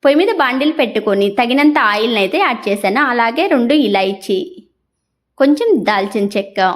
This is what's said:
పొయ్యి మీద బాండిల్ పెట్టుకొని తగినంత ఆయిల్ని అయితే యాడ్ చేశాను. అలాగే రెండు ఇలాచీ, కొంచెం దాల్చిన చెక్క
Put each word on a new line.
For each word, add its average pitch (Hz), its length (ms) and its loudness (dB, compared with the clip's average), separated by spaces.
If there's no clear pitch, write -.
పొయ్యి 294 160 4
మీద 403 220 0
బాండిల్ 262 400 0
పెట్టుకొని 202 480 0
తగినంత 285 380 2
ఆయిల్ని 220 320 -2
అయితే 190 220 -2
యాడ్ 240 220 -2
చేశాను. 202 340 0
అలాగే 240 400 0
రెండు 254 240 2
ఇలాచీ, 196 500 -2
కొంచెం 294 300 2
దాల్చిన 202 460 -2
చెక్క 196 240 -6